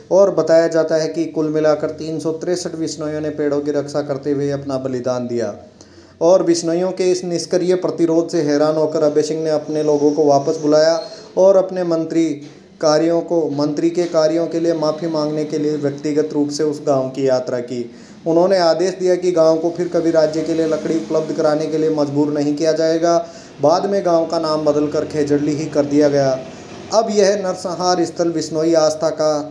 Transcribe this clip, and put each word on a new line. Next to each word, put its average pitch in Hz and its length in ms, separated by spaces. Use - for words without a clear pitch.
और 185 240
बताया 165 340
जाता 160 260
है 156 140
कि 165 160
कुल 156 240
मिलाकर 151 420
तीन 156 280
सौ 156 140
तिरसठ 170 420
विश्नोइयों 156 460
ने 156 100
पेड़ों 143 300
की 147 100
रक्षा 143 320
करते 143 300
हुए 143 180
अपना 139 280
बलिदान 123 480
दिया। 113 280
और 175 220
विश्नोइयों 170 500
के 185 200
इस 180 120
निष्क्रिय 175 500
प्रतिरोध 165 540
से 165 140
हैरान 151 340
होकर 156 260
अभय 151 200
सिंह 160 220
ने 156 60
अपने 151 320
लोगों 147 300
को 151 120
वापस 147 340
बुलाया 156 420
और 190 200
अपने 185 280
मंत्री 160 580
कार्यों 165 400
को, 165 300
मंत्री 151 400
के 175 140
कार्यों 165 420
के 165 140
लिए 170 140
माफ़ी 160 340
मांगने 151 360
के 151 140
लिए 151 180
व्यक्तिगत 147 560
रूप 147 160
से 143 140
उस 147 240
गांव 135 220
की 131 200
यात्रा 127 320
की। 120 300
उन्होंने 175 320
आदेश 175 360
दिया 180 220
कि 180 160
गांव 160 260
को 170 120
फिर 170 180
कभी 165 220
राज्य 156 320
के 160 120
लिए 160 120
लकड़ी 156 300
उपलब्ध 156 360
कराने 151 340
के 156 120
लिए 156 120
मजबूर 147 420
नहीं 147 220
किया 160 180
जाएगा। 165 540
बाद 175 240
में 196 200
गांव 165 200
का 165 120
नाम 156 260
बदलकर 147 400
खेजड़ली 147 480
ही 156 140
कर 147 180
दिया 143 240
गया। 139 320
अब 220 160
यह 202 260
नरसंहार 180 680
स्थल 170 240
विश्नोई 160 460
आस्था 156 360
का 151 400